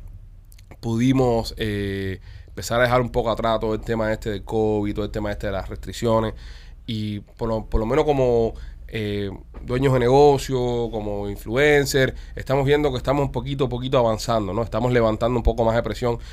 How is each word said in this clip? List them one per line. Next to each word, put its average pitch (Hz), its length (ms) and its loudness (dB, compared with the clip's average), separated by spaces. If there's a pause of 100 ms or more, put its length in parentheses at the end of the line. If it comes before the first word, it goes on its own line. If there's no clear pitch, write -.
(800)
pudimos, 120 760 2
eh, 98 640 -4 (280)
empezar 117 320 -2
a - 20 4
dejar 123 180 4
un 117 100 -2
poco 117 200 0
atrás 110 300 0
todo 110 120 -2
el 107 80 -2
tema 113 320 -2
este 107 180 -6
del 98 140 -6
covid, 107 500 0
todo 104 100 -4
el 104 60 -6
tema 104 200 -4
este 104 160 -6
de 98 60 -4
las 92 160 -6
restricciones. 110 680 0 (500)
Y 107 360 -6
por - 280 -8
lo, 110 180 -2
por - 120 0
lo 110 80 0
menos 143 180 4
como, 123 500 4 (340)
eh, 104 420 -4 (340)
dueños 131 280 2
de 127 80 4
negocio, 123 880 4
como 104 400 -4
influencer, 135 880 2 (180)
estamos 135 320 0
viendo 147 240 4
que 127 60 -4
estamos 139 280 0
un 135 60 -2
poquito, 135 380 -2
poquito 127 300 -2
avanzando, 110 540 0
¿no? 110 100 0
Estamos 113 300 0
levantando 113 440 2
un 113 80 0
poco 117 200 2
más 113 120 2
de 117 80 2
presión 117 340 -4 (140)